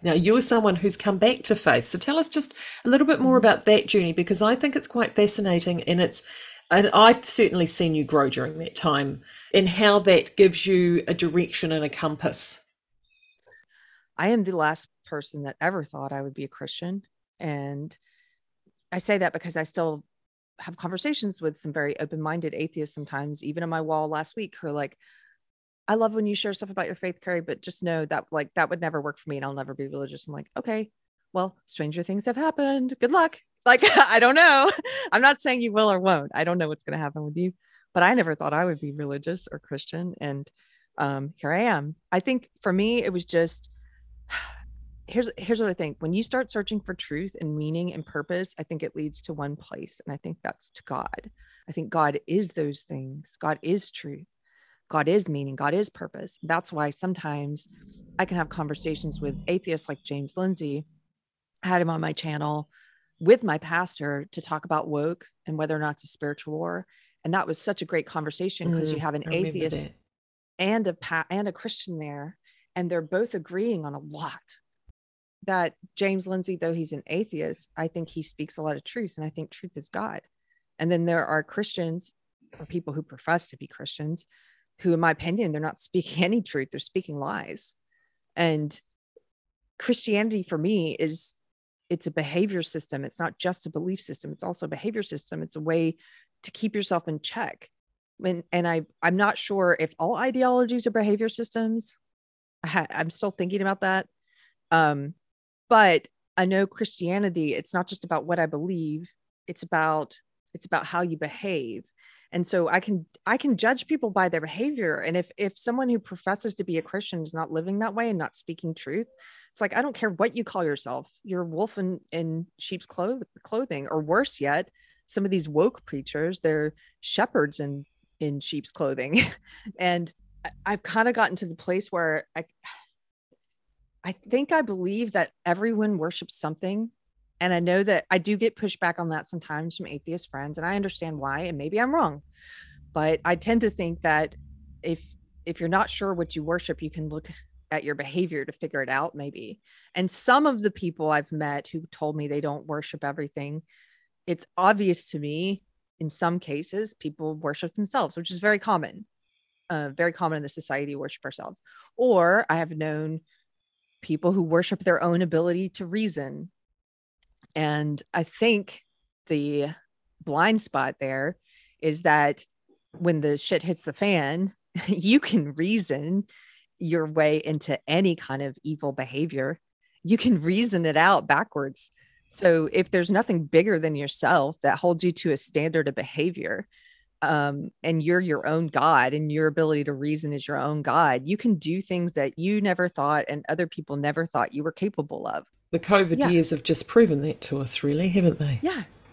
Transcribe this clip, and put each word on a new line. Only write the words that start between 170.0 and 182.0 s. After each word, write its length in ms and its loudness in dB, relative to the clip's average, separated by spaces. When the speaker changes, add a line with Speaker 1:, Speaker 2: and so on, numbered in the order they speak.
Speaker 2:
blind 380 2
spot 380 -4
there 380 -4
is 220 -2
that 420 4
when 240 2
the 160 2
shit 260 -2
hits 200 -4
the 100 -6
fan, 600 0
<laughs> 160 -8
you 320 4
can 360 0
reason 720 -2
your 280 0
way 320 4
into 500 -4
any 280 4
kind 260 -6
of 220 -8
evil 280 -4
behavior. 680 -4
You 140 4
can 240 2
reason 440 2
it 120 2
out 300 6
backwards. 640 -2